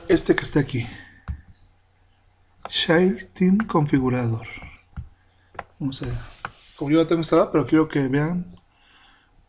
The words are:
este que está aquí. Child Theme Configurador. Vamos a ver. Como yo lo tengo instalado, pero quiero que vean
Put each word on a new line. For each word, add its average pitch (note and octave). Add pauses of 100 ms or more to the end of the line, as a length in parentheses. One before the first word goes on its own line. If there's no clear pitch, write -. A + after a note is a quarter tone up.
este E3+
que -
está -
aquí. A#2+ (1800)
Child F#3
Theme F#3+
Configurador. B2 (1300)
Vamos C3+
a -
ver. A#2+ (580)
Como C#3+
yo D#3
lo E3
tengo E3
instalado, E3
pero D3
quiero D#3
que C#3+
vean D#3 (960)